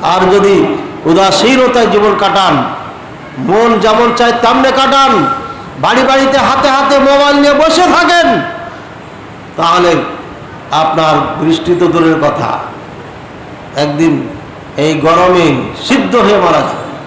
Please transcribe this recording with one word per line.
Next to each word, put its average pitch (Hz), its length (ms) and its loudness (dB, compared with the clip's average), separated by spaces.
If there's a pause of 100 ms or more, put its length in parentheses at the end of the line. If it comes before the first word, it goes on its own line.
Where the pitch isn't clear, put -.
(120)
আর 185 80 2 (120)
যদি 196 220 4 (540)
উদাসীনতায় 220 840 2
জীবন 208 280 2
কাটান, 190 340 2 (960)
মন 226 200 2 (140)
যেমন 220 240 2 (100)
চায় 240 260 2
তেমনে 254 360 2
কাটান, 269 340 4 (720)
বাড়ি 233 260 2
বাড়িতে 269 280 2
হাতে 262 320 2
হাতে 277 300 2
মোবাইল 285 420 4
নিয়ে 285 200 4
বসে 320 240 4 (100)
থাকেন, 339 320 2 (1300)
তাহলে 170 340 2 (920)
আপনার 156 340 0 (240)
বৃষ্টি 160 400 0
তো 175 140 2
দূরের 160 300 2
কথা, 143 260 -2 (1300)
একদিন 147 300 0 (640)
এই 151 140 0 (140)
গরমে 175 420 4 (400)
সিদ্ধ 196 260 0 (120)
হয়ে 202 200 2
মারা 156 220 2
যাবে। - 180 -8 (220)